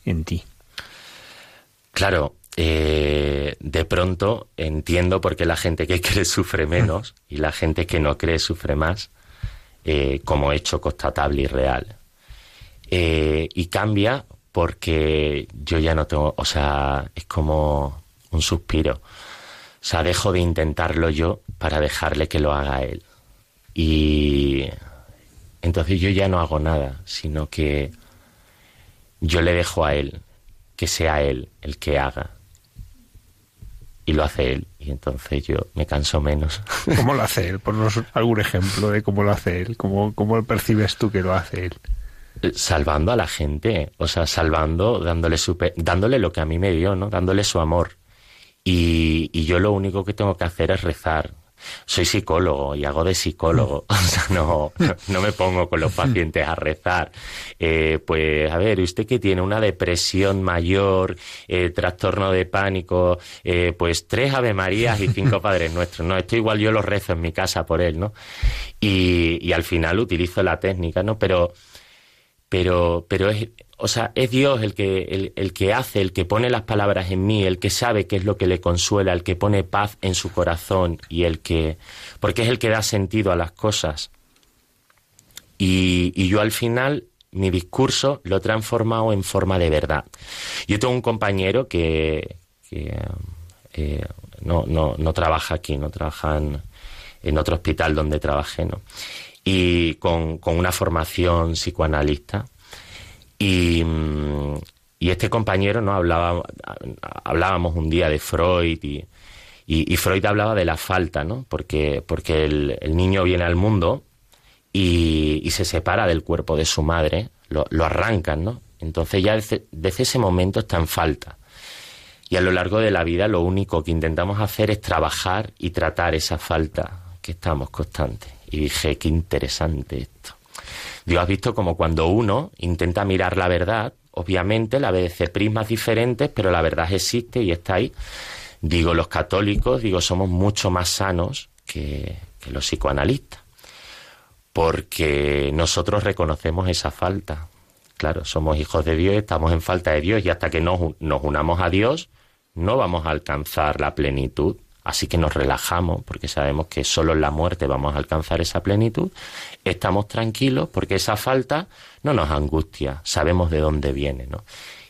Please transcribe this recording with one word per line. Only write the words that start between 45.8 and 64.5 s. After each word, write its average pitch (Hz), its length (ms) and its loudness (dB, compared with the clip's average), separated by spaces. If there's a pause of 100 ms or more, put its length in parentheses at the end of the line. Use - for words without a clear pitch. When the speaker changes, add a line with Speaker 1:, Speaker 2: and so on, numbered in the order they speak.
Speaker 2:
lo 87 140 2
que - 80 -4
a 78 60 0
mí 80 120 -2
me 95 120 2
dio, 90 260 2
¿no? 98 140 -2
Dándole 95 340 2
su - 160 0
amor. 82 380 0 (680)
Y, 82 680 2
y 82 120 -2
yo 87 140 2
lo 104 140 4
único 98 320 -2
que 101 100 -4
tengo 101 240 0
que 87 60 -2
hacer 82 260 0
es 95 120 0
rezar. 78 520 -2 (520)
Soy - 180 0
psicólogo 80 720 0
y 71 100 -4
hago 71 200 0
de 92 100 2
psicólogo. 82 760 0
<laughs> 104 80 2
O 90 120 4
sea, - 200 0
no, 80 420 2 (360)
no 92 120 0
me 101 120 2
pongo 90 360 2
con 80 120 0
los 78 120 2
pacientes 82 540 0
a 82 80 -2
rezar. 82 560 -2 (480)
Eh, 80 460 2
pues, 78 460 2
a 82 60 -2
ver, 98 240 2
usted 92 260 0
que 123 120 0
tiene 92 240 2
una 104 180 0
depresión 95 800 0
mayor, 92 760 2 (300)
eh, 90 240 0
trastorno 95 640 0
de 92 140 2
pánico, 90 720 2 (260)
eh, 87 320 2
pues 85 320 0
tres 135 240 0
Ave 123 220 2